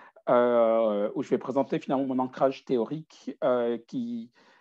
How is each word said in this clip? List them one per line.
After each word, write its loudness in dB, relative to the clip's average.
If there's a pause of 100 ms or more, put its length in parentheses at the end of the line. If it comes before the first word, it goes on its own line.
(300)
euh, 4
où -4
je -10
vais 2
présenter -2
finalement -2
mon -2
ancrage -2
théorique, -6
euh, 0 (100)
qui, -8 (300)